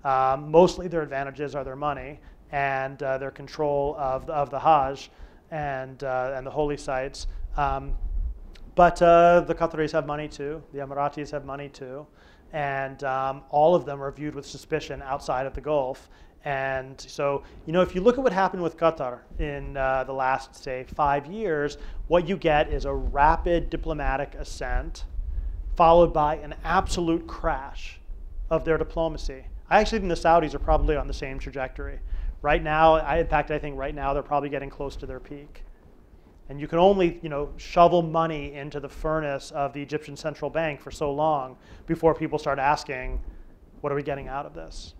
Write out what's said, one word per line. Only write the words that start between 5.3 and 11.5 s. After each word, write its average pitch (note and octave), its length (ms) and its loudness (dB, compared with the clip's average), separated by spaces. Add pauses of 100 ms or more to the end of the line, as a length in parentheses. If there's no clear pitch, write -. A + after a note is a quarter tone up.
and, C3+ 540 -8
uh, C3 320 -2
and C3 100 -8
the C3 60 -8
holy D3 260 0
sites. C3 480 -6 (320)
Um, C3+ 380 0 (800)
but, F3 260 6
uh, E3+ 400 10
the D3+ 140 -2
Qataris D#3 360 -2
have D#3 140 0
money D3 220 -6
too, D3 340 -8 (100)
the C#3 60 -12
Emiratis C#3 540 -4
have C#3 140 -8
money C#3+ 220 -10